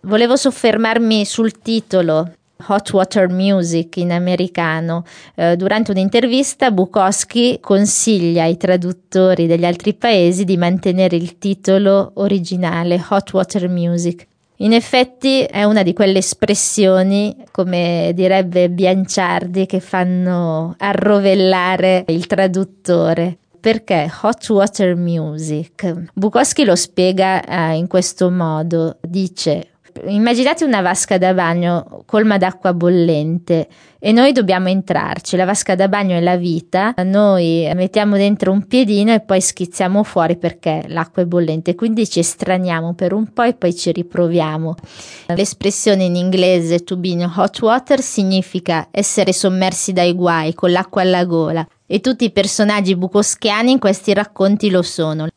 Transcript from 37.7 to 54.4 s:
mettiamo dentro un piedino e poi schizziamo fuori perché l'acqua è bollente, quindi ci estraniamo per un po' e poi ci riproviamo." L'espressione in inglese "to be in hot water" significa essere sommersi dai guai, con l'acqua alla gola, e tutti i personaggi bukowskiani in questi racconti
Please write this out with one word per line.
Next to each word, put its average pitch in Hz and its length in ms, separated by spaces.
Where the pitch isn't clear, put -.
mettiamo 202 420
dentro 196 340
un 196 160
piedino 214 460
e 220 80
poi 190 220
schizziamo 185 600
fuori 170 340
perché 165 480
l'acqua 165 360
è 175 40
bollente, 170 480
quindi 220 340
ci - 120
estraniamo 170 720
per 180 180
un 214 220
po' 247 80
e 240 100
poi 175 220
ci 170 180
riproviamo." 165 840
L'espressione 196 720
in 175 120
inglese 180 680
"to 185 140
be 180 120
in 175 280
hot 196 240
water" 254 400
significa 185 880
essere 196 440
sommersi 185 580
dai 180 220
guai, 170 400
con 175 160
l'acqua 185 320
alla 180 240
gola, 165 400
e 185 140
tutti 254 240
i 208 60
personaggi 202 680
bukowskiani 208 760
in 269 60
questi 202 360
racconti 202 560